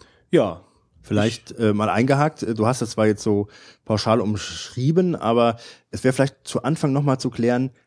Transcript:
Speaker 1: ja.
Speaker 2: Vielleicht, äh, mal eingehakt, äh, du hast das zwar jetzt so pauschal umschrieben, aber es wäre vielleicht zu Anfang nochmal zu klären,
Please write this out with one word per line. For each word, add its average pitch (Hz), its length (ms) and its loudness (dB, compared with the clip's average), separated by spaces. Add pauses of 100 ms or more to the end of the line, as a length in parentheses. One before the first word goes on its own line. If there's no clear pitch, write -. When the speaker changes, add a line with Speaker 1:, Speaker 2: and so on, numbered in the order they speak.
(320)
Speaker 1:
ja. 101 300 2 (400)
Speaker 2:
Vielleicht, 107 580 -2
äh, 110 120 4
mal 104 160 0
eingehakt, 139 540 0
äh, 113 140 -4
du 107 100 0
hast 123 160 0
das 113 80 -4
zwar 110 160 0
jetzt 107 160 2
so 101 260 0 (360)
pauschal 113 360 0
umschrieben, 131 960 -2
aber 117 420 2 (340)
es 110 120 -8
wäre 131 100 2
vielleicht - 340 -2
zu - 160 -6
Anfang 143 300 0
nochmal 139 260 0
zu 127 100 -4
klären, 123 400 0 (180)